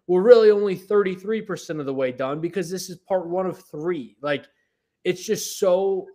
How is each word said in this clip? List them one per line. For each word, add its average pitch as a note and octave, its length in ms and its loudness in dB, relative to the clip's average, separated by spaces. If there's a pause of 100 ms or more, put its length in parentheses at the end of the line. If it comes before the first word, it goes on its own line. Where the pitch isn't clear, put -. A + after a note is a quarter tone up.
we're F3+ 160 2
really A3 300 8
only G3+ 240 0
thirty-three G3+ 680 -2
percent E3 380 -8
of C3+ 60 -8
the C3+ 80 -4
way C3 180 -2
done C3+ 280 -6
because E3+ 300 -6
this F#3 180 -10
is F3 100 -14
part F3+ 300 -4
one F#3 180 -2
of E3+ 120 -8
three." D3+ 600 -8
Like, C#3+ 260 -4 (560)
it's F3+ 240 -4
just - 320 -6
so, F#3+ 560 0